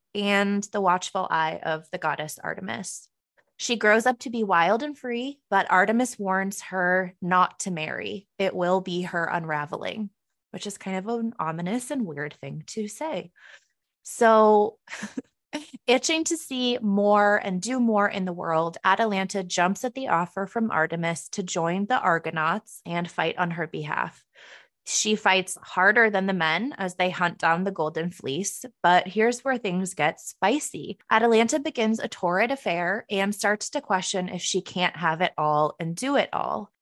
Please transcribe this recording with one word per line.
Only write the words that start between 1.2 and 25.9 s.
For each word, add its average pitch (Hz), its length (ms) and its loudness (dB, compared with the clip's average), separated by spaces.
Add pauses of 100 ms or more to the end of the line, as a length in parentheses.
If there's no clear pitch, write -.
eye 160 320 0
of 160 300 -4
the 185 60 -6
goddess 151 440 -6
Artemis. - 680 -8 (520)
She 240 140 -2
grows 214 300 4
up 247 140 2
to - 100 -10
be 226 160 -2
wild 190 380 4
and 294 140 -8
free, 247 520 -8
but 190 200 2
Artemis 220 480 2
warns 190 440 -2
her 185 600 0
not 180 380 2
to 196 120 -6
marry. 180 540 -6 (120)
It 196 180 0
will 180 240 2
be 180 220 -4
her 175 240 -4
unraveling, 160 840 -4 (400)
which 180 140 -12
is 202 120 -10
kind 190 180 -6
of 190 140 -6
an 233 280 -4
ominous 175 540 -4
and 269 140 -4
weird 147 340 -8
thing 147 280 -10
to 214 200 -6
say. 208 440 -8 (720)
So, 214 720 6 (560)
<laughs> - 540 -12
itching 285 360 2
to 320 140 -2
see 247 440 -2
more 208 540 4
and 185 260 -2
do 254 200 0
more 214 260 4
in 196 160 -4
the 185 80 -4
world, 170 540 -2
Atalanta 190 580 2
jumps 180 400 0
at 247 100 -4
the 269 140 -8
offer 175 400 0
from 226 240 -2
Artemis 165 640 -2
to 202 100 -6
join 180 420 -2
the 254 140 0
Argonauts 165 840 -2
and 175 260 -4
fight 165 260 -2
on 175 140 0
her 165 160 -4
behalf. 156 560 -6 (680)
She 214 240 0
fights 190 460 2
harder 214 480 4